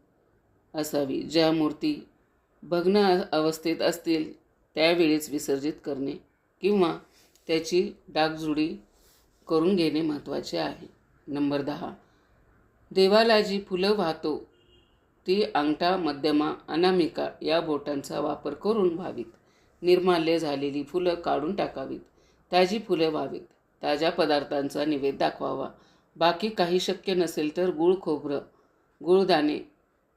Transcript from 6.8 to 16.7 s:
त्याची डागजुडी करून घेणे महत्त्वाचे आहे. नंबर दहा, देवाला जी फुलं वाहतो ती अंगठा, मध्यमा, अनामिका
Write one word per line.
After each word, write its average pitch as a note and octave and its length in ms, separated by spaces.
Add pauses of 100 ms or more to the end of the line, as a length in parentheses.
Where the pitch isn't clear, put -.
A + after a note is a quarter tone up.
त्याची F3 440 (160)
डागजुडी D#3 600 (800)
करून E3 280
घेणे D#3+ 260
महत्त्वाचे D3 560
आहे. D3 300 (400)
नंबर C#3+ 340
दहा, C#3+ 300 (1000)
देवाला G#3+ 500
जी G3 180
फुलं G3 360
वाहतो D#3+ 420 (920)
ती G3 160
अंगठा, D3+ 540
मध्यमा, D3+ 540 (160)
अनामिका E3 640 (120)